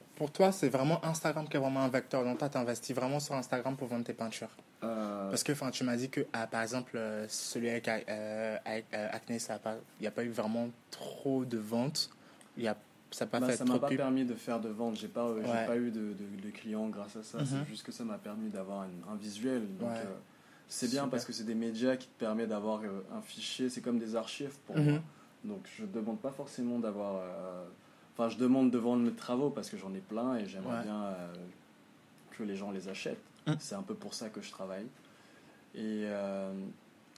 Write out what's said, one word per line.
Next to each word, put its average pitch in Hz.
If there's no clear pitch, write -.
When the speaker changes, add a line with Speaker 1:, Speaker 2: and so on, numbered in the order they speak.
Speaker 1:
pour 147
toi, 190
c'est 151
vraiment 139
Instagram 156
qui -
est -
vraiment 135
un 131
vecteur. 127
Donc, 123
toi, 151
t'investis 123
vraiment 131
sur 147
Instagram 131
pour 131
vendre 120
tes 117
peintures. 113
Speaker 2:
Euh, 104
Speaker 1:
Parce 98
que, 147
'fin, 135
tu -
m'as 123
dit 127
que, 139
ah, 113
par 113
exemple, 123
euh, 107
celui 117
avec, 117
euh, 107
avec, 110
euh, 107
Acné, 113
ça 113
a 101
pas, 110
il -
n'y 107
a 104
pas 117
eu 120
vraiment 117
trop -
de 120
ventes. 117
Il 117
y 113
a, 104
ça -
a -
pas 120
Speaker 2:
bah, 127
Speaker 1:
fait 123
Speaker 2:
ça 127
Speaker 1:
trop 123
Speaker 2:
m'a 123
Speaker 1:
de 117
Speaker 2:
pas 139
Speaker 1:
pub. 131
Speaker 2:
permis 131
de 123
faire 117
de 110
ventes. 110
J'ai 104
pas, 120
euh, 113
j'ai 120
Speaker 1:
Ouais. 113
Speaker 2:
pas 120
eu 120
de, 107
de, 101
de 104
clients 110
grâce 104
à 110
ça. 117
Speaker 1:
Mhm. 143
Speaker 2:
C'est 139
juste -
que -
ça 120
m'a 107
permis 107
d'avoir 98
un, 90
un 107
visuel. 107
Donc, 117
Speaker 1:
Ouais. 117
Speaker 2:
euh, 101
c'est -
bien 131
Speaker 1:
Super. 135
Speaker 2:
parce 123
que 120
c'est 113
des 110
médias 117
qui 127
te -
permettent 110
d'avoir, 107
euh, 98
un 92
fichier. -
C'est 123
comme 120
des 113
archives 135
pour -
Speaker 1:
Mhm. 147
Speaker 2:
moi. 151
Donc, 98
je 110
demande 107
pas 135
forcément 123
d'avoir, 101
euh, 90
enfin, 117
je 104
demande 127
de 123
vendre 120
mes 117
travaux 127
parce 104
que 104
j'en 95
ai 95
plein 120
et 104
j'aimerais 98
Speaker 1:
Ouais. 117
Speaker 2:
bien, 104
euh, 90
que -
les 101
gens 101
les 95
achètent. -
Speaker 1:
Mm. 151
Speaker 2:
C'est -
un 98
peu 110
pour 101
ça 110
que 104
je 98
travaille. 95
Et, 107
euh, 98